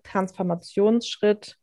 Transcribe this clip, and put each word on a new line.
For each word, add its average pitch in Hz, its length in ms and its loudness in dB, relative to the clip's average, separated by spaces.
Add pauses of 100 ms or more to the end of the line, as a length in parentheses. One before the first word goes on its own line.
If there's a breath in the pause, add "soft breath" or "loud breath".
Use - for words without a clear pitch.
Transformationsschritt, 202 1600 -2